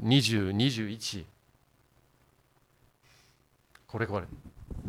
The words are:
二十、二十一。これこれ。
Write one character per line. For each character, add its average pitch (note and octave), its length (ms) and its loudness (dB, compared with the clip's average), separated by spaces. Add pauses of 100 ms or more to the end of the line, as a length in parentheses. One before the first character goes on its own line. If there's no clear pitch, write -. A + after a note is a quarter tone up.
二 B2+ 200 6
十、 G#2+ 300 2
二 A2+ 180 2
十 A2 200 -2
一。 G#2+ 360 -8 (2500)
こ G#2+ 120 -8
れ A2 80 0
こ G2+ 120 -4
れ。 E2 60 -6 (640)